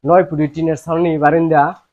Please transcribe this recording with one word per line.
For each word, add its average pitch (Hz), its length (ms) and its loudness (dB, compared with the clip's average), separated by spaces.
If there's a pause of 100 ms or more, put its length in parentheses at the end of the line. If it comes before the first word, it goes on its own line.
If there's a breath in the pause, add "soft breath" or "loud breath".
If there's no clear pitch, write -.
নয় 175 220 4
ফুটি 151 220 -4
টিনের 160 340 -4
ছাউনি 165 360 -2
বারিন্দা 156 460 2 (300)